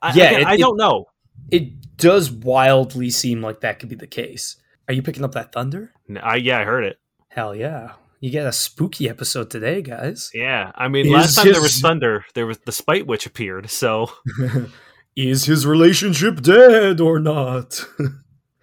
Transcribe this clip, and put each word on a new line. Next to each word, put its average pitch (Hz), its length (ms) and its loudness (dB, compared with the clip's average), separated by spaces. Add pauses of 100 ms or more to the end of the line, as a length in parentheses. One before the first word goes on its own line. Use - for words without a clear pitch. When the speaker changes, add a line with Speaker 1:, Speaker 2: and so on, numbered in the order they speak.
Speaker 1:
I, 165 120 -4
Speaker 2:
Yeah, 160 120 8
Speaker 1:
again, 135 160 4
Speaker 2:
it, 156 60 2
Speaker 1:
I 190 80 2
Speaker 2:
it, - 20 2
Speaker 1:
don't 254 200 2
know. 202 280 0 (460)
Speaker 2:
it - 440 -4
does 170 360 4
wildly 127 800 2
seem 117 300 -4
like 110 200 -10
that 110 180 -6
could 120 80 -18
be 120 80 -14
the - 120 -20
case. - 500 -12 (320)
Are 131 40 -2
you 131 80 -4
picking 139 220 -8
up 135 100 -6
that 117 200 -12
thunder? 143 400 -8 (160)
Speaker 1:
N-, 101 80 -12
I, 113 180 -4
yeah, 123 240 0
I 104 60 -2
heard 113 180 -2
it. 98 140 -8 (320)
Speaker 2:
Hell 107 260 -8
yeah. 117 380 -10 (260)
You 131 120 -10
get 147 160 -6
a 120 40 -6
spooky - 560 -6
episode 117 420 -8
today, 127 320 -6
guys. 123 520 -12
Speaker 1:
Yeah, 113 420 -6
I 127 140 -4
mean, 139 160 0
Speaker 2:
Is 143 80 4
Speaker 1:
last 160 220 4
time 208 100 6
there 196 80 8
Speaker 2:
his 165 80 2
Speaker 1:
was 131 180 0
thunder, 131 540 0
there 117 140 -6
was 110 180 -10
the 117 80 -10
Spite 180 340 -2
Witch 113 200 -4
appeared, 98 420 -12
so. 113 420 -4 (260)
Speaker 2:
<laughs> - 800 -8
Is 131 300 -2
his 147 200 0
relationship 165 760 2
dead 208 580 6
or 160 200 2
not? 135 640 -4 (760)